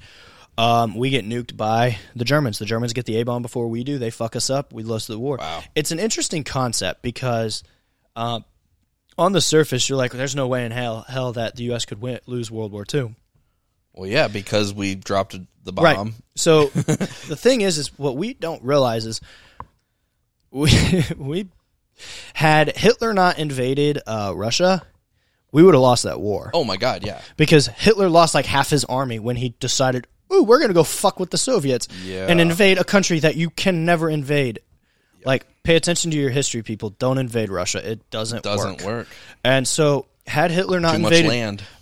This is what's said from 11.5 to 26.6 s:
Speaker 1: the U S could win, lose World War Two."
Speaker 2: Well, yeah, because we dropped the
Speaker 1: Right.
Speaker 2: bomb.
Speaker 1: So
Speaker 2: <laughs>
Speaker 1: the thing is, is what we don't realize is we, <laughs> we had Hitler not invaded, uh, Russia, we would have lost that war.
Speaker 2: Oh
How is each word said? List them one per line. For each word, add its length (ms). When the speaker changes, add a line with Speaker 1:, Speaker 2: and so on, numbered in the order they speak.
Speaker 1:
the 80
U 100
S 100
could 160
win, 260
lose 240
World 220
War 140
Two." 280
Speaker 2:
Well, 140
yeah, 200
because 440
we 220
dropped 380
the 80
Speaker 1:
Right. 240
Speaker 2:
bomb. 180
Speaker 1:
So 300
Speaker 2:
<laughs> 80
Speaker 1:
the 640
thing 240
is, 160
is 220
what 180
we 180
don't 280
realize 420
is 160
we, 200
<laughs> 160
we 320
had 420
Hitler 360
not 260
invaded, 680
uh, 280
Russia, 480
we 100
would 120
have 80
lost 220
that 160
war. 340
Speaker 2:
Oh 100